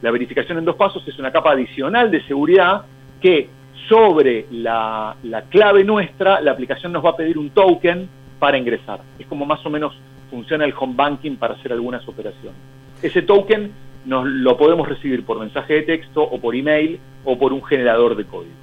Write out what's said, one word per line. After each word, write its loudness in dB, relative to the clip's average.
La 0
verificación -4
en -6
dos -2
pasos -2
es -16
una -8
capa 2
adicional 0
de 0
seguridad 2
que 4
sobre 6
la, -4
la -8
clave 4
nuestra, 0
la 2
aplicación -8
nos -4
va 4
a -4
pedir -2
un -6
token 2
para 2
ingresar. -6
Es -18
como -8
más -4
o -6
menos -6
funciona -4
el -2
home -6
banking -4
para -4
hacer -10
algunas -8
operaciones. -16
Ese -2
token 2
nos -2
lo 2
podemos 2
recibir -4
por -6
mensaje -6
de 2
texto -4
o -4
por -4
email -2
o -2
por 2
un -6
generador 2
de -8
código. -16